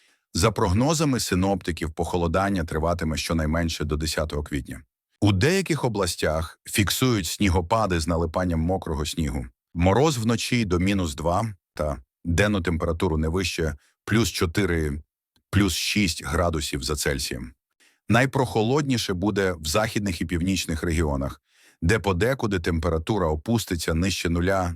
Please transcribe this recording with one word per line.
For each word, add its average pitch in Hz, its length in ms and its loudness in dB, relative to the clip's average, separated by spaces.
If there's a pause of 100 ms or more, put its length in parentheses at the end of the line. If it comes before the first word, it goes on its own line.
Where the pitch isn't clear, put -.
(340)
За 104 180 4
прогнозами 127 680 2
синоптиків, 92 760 0
похолодання 90 680 0
триватиме 80 540 -2
щонайменше 82 680 0
до 76 140 -2
десятого 73 460 -2
квітня. 67 400 -8 (380)
У 101 100 6
деяких 151 520 2
областях 90 840 0
фіксують 101 600 2
снігопади 95 720 2
з 80 80 -4
налипанням 85 520 0
мокрого 80 460 -2
снігу. 69 400 -4 (280)
Мороз 123 440 4
вночі 117 480 0
до 90 140 0
мінус 92 360 0
два 95 380 -2 (200)
та 76 240 -4 (280)
денну 95 360 2
температуру 82 560 -2
не 78 100 0
вище 85 480 -2 (280)
плюс 110 260 2
чотири, 82 720 0 (480)
плюс 98 240 2
шість - 520 -2
градусів 80 580 -2
за 76 120 -4
Цельсієм. 65 580 -4 (560)
Найпрохолодніше 127 1040 2
буде 95 400 0
в 80 120 -12
західних 101 560 0
і 92 40 -4
північних 87 580 -2
регіонах, 73 580 -2 (400)
де 92 180 4
подекуди 101 600 0
температура 85 680 0
опуститься 85 680 -2
нижче 87 360 0
нуля 87 460 0